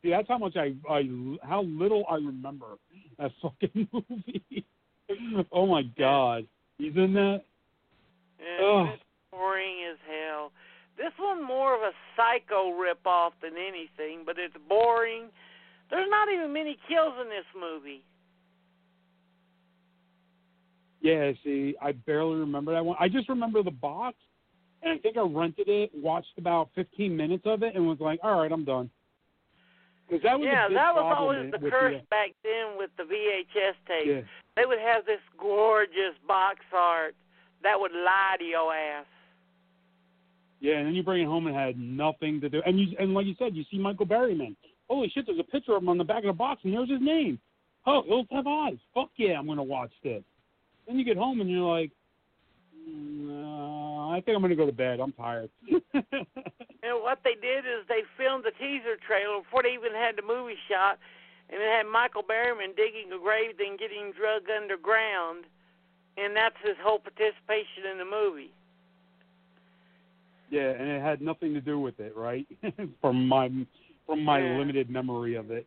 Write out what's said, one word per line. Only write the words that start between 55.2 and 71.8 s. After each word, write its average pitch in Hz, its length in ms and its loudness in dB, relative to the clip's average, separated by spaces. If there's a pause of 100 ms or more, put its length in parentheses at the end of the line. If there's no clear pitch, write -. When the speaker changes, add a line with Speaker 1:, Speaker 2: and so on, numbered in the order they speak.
Speaker 1:
<laughs> 214 60 -2 (1120)
Speaker 2:
And 240 180 -2
what 262 220 -2
they 233 120 2
did 254 300 -2
is 226 220 -6
they 226 160 0 (140)
filmed 262 260 0
the 254 80 0
teaser 247 460 -6 (100)
trailer 208 320 0
before 247 240 2
they 247 80 4
even 233 220 -4
had 226 240 -2
the 208 40 -6
movie 233 360 -4 (100)
shot, 196 320 2 (500)
and 190 120 -6
it 220 160 4
had 220 100 2
Michael 220 360 2
Berryman 220 520 -2
digging 214 380 0
a 190 40 -10
grave, 220 400 0
then 196 200 -4
getting 208 340 -8
drugged 208 400 -2
underground, 196 920 -2 (720)
and 202 180 -4
that's 220 260 2
his 208 220 -2
whole 214 160 2
participation 214 920 -4
in 190 100 -8
the 180 40 -8
movie. 190 480 -2 (2000)
Speaker 1:
Yeah, 139 220 2
and 131 180 -4
it 143 120 -2
had 143 200 0
nothing 160 320 -4
to 143 80 -2
do 147 180 -2
with 127 220 -4